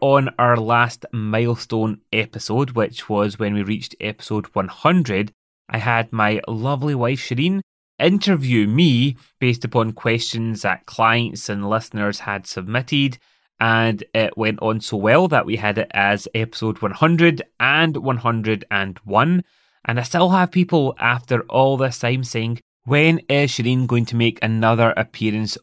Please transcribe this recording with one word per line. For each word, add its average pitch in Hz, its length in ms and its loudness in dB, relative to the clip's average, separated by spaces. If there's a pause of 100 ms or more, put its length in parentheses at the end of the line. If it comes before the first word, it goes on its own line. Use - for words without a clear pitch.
on 139 380 4
our 120 180 6
last 117 560 0
milestone 110 880 -2 (100)
episode, 113 600 -2
which 117 360 -4
was 104 300 -2
when 104 160 -2
we 104 80 -2
reached 104 400 -6
episode 107 520 -6
one 95 140 -2
hundred, 120 640 0 (380)
I 117 80 -4
had 113 340 0
my 107 360 0
lovely 135 480 -4
wife, 123 240 -2
Shireen, 175 420 -2 (380)
interview 143 680 2
me 131 480 2 (220)
based 120 260 0
upon 113 280 -2
questions 113 720 -4
that 92 240 -4
clients 113 600 0
and 101 200 -4
listeners 104 520 -4
had 98 260 -8
submitted. 123 720 -4 (400)
And 113 520 0
it 110 240 0
went 107 240 -2
on 110 220 -2
so - 160 -6
well 123 300 4
that 147 180 2
we 107 120 -2
had 104 200 -2
it - 140 -4
as 101 420 0
episode 110 480 -4
one 98 120 -2
hundred 165 500 2 (160)
and 147 380 2
one 127 200 -2
hundred 110 540 -2
and 98 320 -2
one. 143 400 2 (420)
And 120 140 -2
I - 20 -2
still 175 280 2
have 180 200 2
people 175 480 2
after 120 440 0
all 135 360 2
this 127 220 -2
time 127 240 -2
saying, 117 360 -4 (260)
"When 151 340 4 (100)
is 139 220 2
Shireen 127 340 0
going 117 200 0
to 117 100 -8
make 117 260 2
another 113 560 2
appearance 107 640 -4